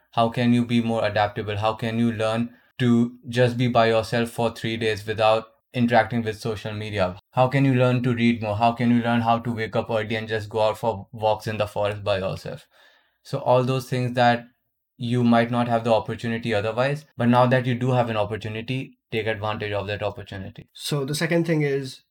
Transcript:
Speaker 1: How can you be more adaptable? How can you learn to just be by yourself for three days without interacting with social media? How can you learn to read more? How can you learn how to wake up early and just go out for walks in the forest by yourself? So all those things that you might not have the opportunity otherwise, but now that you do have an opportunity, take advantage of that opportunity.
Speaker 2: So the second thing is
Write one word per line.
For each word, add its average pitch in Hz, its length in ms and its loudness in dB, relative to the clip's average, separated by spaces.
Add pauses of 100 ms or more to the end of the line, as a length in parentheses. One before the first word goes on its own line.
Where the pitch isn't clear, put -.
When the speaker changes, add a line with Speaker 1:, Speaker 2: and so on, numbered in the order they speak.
(120)
Speaker 1:
How 117 160 2
can 120 240 2
you 120 140 4
be 120 160 2
more 113 240 0
adaptable? 104 500 -2
How 110 180 0
can 113 240 -6
you 117 140 2
learn 110 420 -2 (260)
to 120 380 2 (120)
just 120 280 2
be 123 120 2
by 117 180 4
yourself 113 420 0
for 117 220 -2
three 113 240 -6
days 107 320 -4
without 110 400 2 (260)
interacting 117 500 2
with 107 160 -6
social 107 340 -6
media? 104 440 -4 (140)
How 131 160 4
can 139 160 2
you 135 100 4
learn 127 300 2
to 127 100 0
read 117 280 2
more? 104 160 -2
How 117 160 4
can 120 180 2
you 120 100 4
learn 117 200 0
how 117 180 2
to 117 120 -4
wake 110 260 -4
up 110 120 -2
early 110 260 -2
and 110 120 -6
just 104 220 -4
go 110 120 -4
out 107 160 2
for 107 360 -4
walks 107 340 0
in 107 100 -4
the 104 100 -2
forest 104 360 -4
by 101 140 0
yourself? 95 500 -8 (560)
So - 160 -6
all 123 240 2
those 127 260 -2
things 123 240 -4
that 120 340 2 (500)
you 120 260 0
might 117 280 4
not 120 160 0
have 117 160 0
the 117 100 2
opportunity 113 600 -2
otherwise, 113 520 -2 (100)
but 120 140 2
now 123 160 6
that 123 200 2
you 123 100 0
do 120 160 0
have 123 180 2
an 110 80 -4
opportunity, 110 800 -6 (140)
take 110 160 -2
advantage 107 440 -4
of 98 160 -2
that 101 140 -6
opportunity. 101 720 -10
Speaker 2:
So 143 320 -4
the 147 100 -4
second 170 300 0
thing 160 160 2
is 139 500 -4